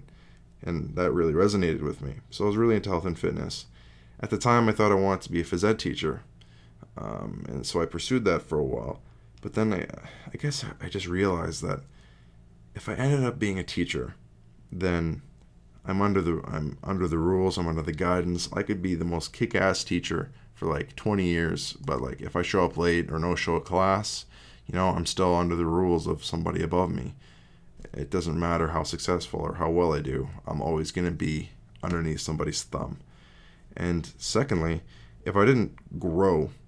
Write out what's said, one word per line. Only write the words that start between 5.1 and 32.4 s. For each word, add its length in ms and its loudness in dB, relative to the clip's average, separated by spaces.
to 80 -12
be 100 2
a 20 -2
phys 240 2
ed 100 4
teacher. 440 -4
Um, 500 -8
and 180 -8
so 160 0
I 40 2
pursued 400 -2
that 180 4
for 160 -2
a 40 2
while. 380 -4
But 120 -8
then 200 2
I, 140 -2
I 60 -10
guess 260 -4
I 60 -6
just 200 -6
realized 560 0
that 180 -2
if 120 -12
I 60 -4
ended 300 2
up 160 0
being 180 0
a 60 -2
teacher, 520 -4
then 500 0
I'm 180 0
under 200 4
the, 240 0
I'm 380 -4
under 240 0
the 100 0
rules, 400 2
I'm 100 0
under 140 0
the 100 -4
guidance. 640 0
I 80 0
could 200 -4
be 120 0
the 100 -2
most 300 -4
kick-ass 500 2
teacher 460 -2
for, 140 -6
like, 280 -2
twenty 300 0
years, 480 0
but, 280 -4
like, 200 -6
if 140 -6
I 80 2
show 220 4
up 120 -2
late 340 2
or 60 -2
no 180 0
show 220 0
at 80 -4
class, 600 0
you 80 -6
know, 140 4
I'm 180 0
still 260 2
under 220 2
the 100 2
rules 400 2
of 180 -4
somebody 380 -2
above 300 0
me. 240 -6
It 180 -8
doesn't 280 0
matter 300 2
how 140 -2
successful 560 -4
or 160 -4
how 160 0
well 220 4
I 80 0
do, 280 -4
I'm 160 -4
always 300 -2
gonna 200 -2
be 380 -4
underneath 380 -2
somebody's 420 -4